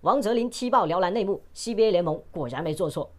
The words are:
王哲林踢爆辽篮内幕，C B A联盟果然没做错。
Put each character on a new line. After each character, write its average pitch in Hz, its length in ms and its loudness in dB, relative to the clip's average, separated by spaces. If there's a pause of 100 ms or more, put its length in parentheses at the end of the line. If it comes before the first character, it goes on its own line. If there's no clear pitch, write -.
王 220 180 2
哲 214 140 0
林 240 160 0
踢 247 180 -6
爆 240 160 4
辽 165 160 0
篮 180 140 2
内 226 100 0
幕 196 180 -4 (120)
，C 233 200 -8
B 220 120 4
A 220 40 4
联 175 140 4
盟 160 260 -2
果 151 160 -6
然 127 160 -6
没 160 120 -2
做 165 160 -2
错。 139 280 -6